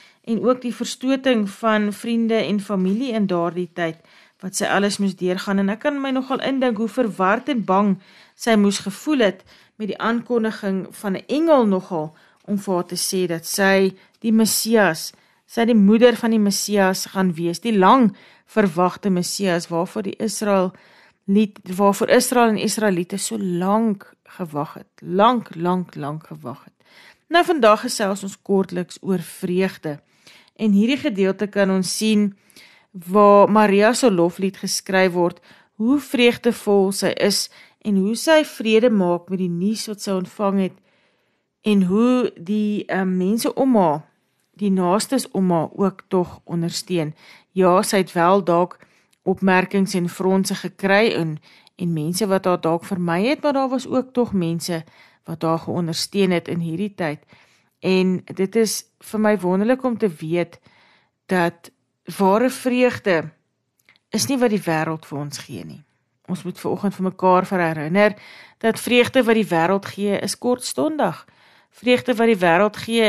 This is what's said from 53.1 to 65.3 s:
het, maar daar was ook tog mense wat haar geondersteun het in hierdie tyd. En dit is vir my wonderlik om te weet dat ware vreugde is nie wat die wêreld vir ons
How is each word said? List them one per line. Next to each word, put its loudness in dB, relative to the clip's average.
het, -2
maar 0
daar -2
was -6
ook -4
tog -2
mense -4
wat -12
haar 0
geondersteun -4
het -2
in -6
hierdie -6
tyd. -8
En 0
dit -4
is 0
vir -8
my 4
wonderlik 0
om -2
te -2
weet -4
dat -2
ware 2
vreugde 0
is -4
nie 0
wat 2
die -2
wêreld -4
vir -10
ons -10